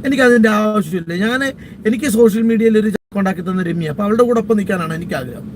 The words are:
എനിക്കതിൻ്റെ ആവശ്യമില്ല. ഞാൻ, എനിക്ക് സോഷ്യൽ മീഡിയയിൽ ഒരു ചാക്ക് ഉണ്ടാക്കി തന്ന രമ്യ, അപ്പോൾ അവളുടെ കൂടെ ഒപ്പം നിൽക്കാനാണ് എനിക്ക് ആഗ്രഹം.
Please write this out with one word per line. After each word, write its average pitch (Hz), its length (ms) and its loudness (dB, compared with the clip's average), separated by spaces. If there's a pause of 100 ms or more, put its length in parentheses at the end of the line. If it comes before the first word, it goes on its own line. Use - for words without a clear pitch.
എനിക്കതിൻ്റെ 247 440 4 (100)
ആവശ്യമില്ല. 175 540 -2 (120)
ഞാൻ, 254 160 -2 (460)
എനിക്ക് 254 280 0
സോഷ്യൽ 226 340 4
മീഡിയയിൽ 226 320 4
ഒരു 220 140 0
ചാക്ക് - 260 -6
ഉണ്ടാക്കി 180 280 -2
തന്ന 185 200 -2
രമ്യ, 165 240 -4
അപ്പോൾ 202 120 -4
അവളുടെ 226 240 2
കൂടെ 233 140 2
ഒപ്പം 220 180 0
നിൽക്കാനാണ് 175 380 -4
എനിക്ക് 170 220 -6
ആഗ്രഹം. 117 340 -12